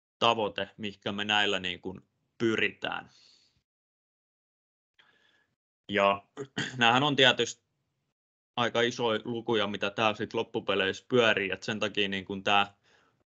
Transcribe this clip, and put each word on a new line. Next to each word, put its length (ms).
tavoite, 580
mihinkä 340
me 140
näillä 340
niin 220
kun 220
pyritään. 720
Ja 340
<clears throat> 300
näähän 260
on 120
tietysti 480
aika 260
isoja 420
lukuja, 440
mitä 220
tää 240
sit 200
loppupeleissä 760
pyörii, 420
et 120
sen 160
takia 300
niin 160
kun 180
tää 300